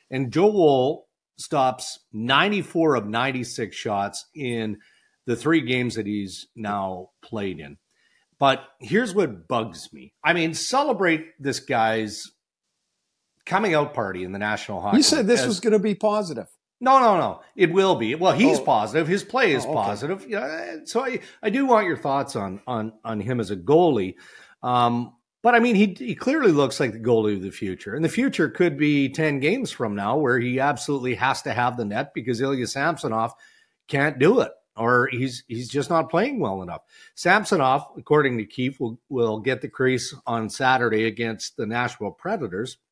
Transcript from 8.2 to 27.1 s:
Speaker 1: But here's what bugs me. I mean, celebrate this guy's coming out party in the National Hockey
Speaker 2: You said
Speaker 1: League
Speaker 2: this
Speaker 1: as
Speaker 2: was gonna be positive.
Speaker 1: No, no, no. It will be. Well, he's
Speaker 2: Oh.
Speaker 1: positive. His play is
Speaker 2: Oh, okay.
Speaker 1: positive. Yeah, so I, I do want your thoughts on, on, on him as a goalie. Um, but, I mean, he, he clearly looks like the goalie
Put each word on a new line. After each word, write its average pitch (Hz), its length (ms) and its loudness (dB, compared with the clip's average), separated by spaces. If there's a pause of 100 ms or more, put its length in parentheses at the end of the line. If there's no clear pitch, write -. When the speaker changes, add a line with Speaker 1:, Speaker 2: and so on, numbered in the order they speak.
Speaker 1:
But 131 260 2 (140)
here's 180 360 -2
what 123 340 -2
bugs 113 440 -6
me. - 220 -20 (100)
I 156 80 4
mean, 165 220 0
celebrate 190 720 0 (160)
this 135 180 -4
guy's 113 680 -2 (1160)
coming 190 300 2
out 147 200 2
party 95 300 -4
in 92 80 -8
the 98 60 -6
National 104 420 -4
Hockey 104 180 2
Speaker 2:
You 302 40 6
said 302 160 4
Speaker 1:
League 220 80 0
Speaker 2:
this 226 140 4
Speaker 1:
as - 80 0
Speaker 2:
was 208 120 -2
gonna 220 200 2
be 208 160 0
positive. 196 500 -2 (340)
Speaker 1:
No, 262 200 6
no, 214 180 6
no. 113 220 -2 (160)
It 170 160 4
will 190 240 4
be. 113 180 0
Well, 170 180 4
he's 233 280 4
Speaker 2:
Oh. - 40 -6
Speaker 1:
positive. 127 440 2
His 190 160 0
play 233 280 0
is 123 140 0
Speaker 2:
Oh, 131 40 -4
okay. 156 120 -2
Speaker 1:
positive. 123 460 -4
Yeah, 131 560 -8
so 247 200 -2
I, 254 160 -4 (220)
I 220 80 -2
do 269 160 2
want 220 220 6
your 151 80 0
thoughts 139 400 -2
on, 98 300 -6
on, 110 260 -4 (120)
on 110 160 -4
him 120 200 -2
as 98 100 -4
a 104 60 -4
goalie. 117 580 2 (480)
Um, 120 520 2 (280)
but, 240 140 6
I 233 40 6
mean, 240 160 4
he, 196 220 4
he 240 160 -6
clearly 262 380 2
looks 143 260 2
like 127 140 0
the 110 80 -12
goalie 110 360 2